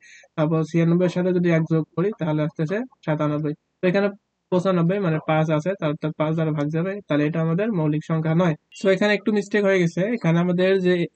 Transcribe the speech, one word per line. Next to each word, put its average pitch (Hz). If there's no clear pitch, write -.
তারপর 160
ছিয়ানব্বই 170
এর 175
সাথে 180
যদি 175
এক 160
যোগ 160
করি, 185
তাহলে 156
আসতেছে 156
সাতানব্বই। 151
তো -
এখানে 196
পঁচানব্বই 180
মানে 170
পাঁচ 156
আছে, 156
তার, 156
তার 156
পাঁচ 156
দ্বারা 160
ভাগ 147
যাবে, 165
তাহলে 147
এটা 160
আমাদের 165
মৌলিক 156
সংখ্যা 160
নয়। 170
So -
এখানে 202
একটু 202
মিস্টেক 208
হয়ে 190
গেছে, 175
এখানে 170
আমাদের 180
যে 180